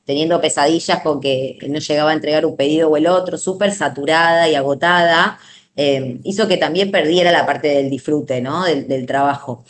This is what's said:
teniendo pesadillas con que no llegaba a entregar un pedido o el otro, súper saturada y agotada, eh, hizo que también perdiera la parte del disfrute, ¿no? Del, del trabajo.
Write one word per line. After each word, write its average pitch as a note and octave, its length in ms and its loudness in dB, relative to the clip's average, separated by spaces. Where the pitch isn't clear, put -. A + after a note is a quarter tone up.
teniendo D#3+ 360 0
pesadillas E3 640 0
con D3 180 -2
que C3+ 380 -4
no D3 100 -4
llegaba D3+ 320 0
a D#3 40 2
entregar D3+ 300 0
un D#3 120 -2
pedido D#3 340 2
o D#3 60 4
el D3+ 100 2
otro, F3+ 320 0
súper F#3+ 340 -2
saturada D#3+ 760 2
y D3+ 80 2
agotada, E3+ 840 2
eh, C3+ 480 -2
hizo G3+ 240 -2
que F3+ 100 2
también F3+ 320 0
perdiera F3 420 2
la D3 140 2
parte C#3+ 220 -2
del C#3 200 2
disfrute, C3+ 540 -4
¿no? D#3 220 -4
Del, C#3 240 -2
del C3 180 -4
trabajo. C3+ 640 -2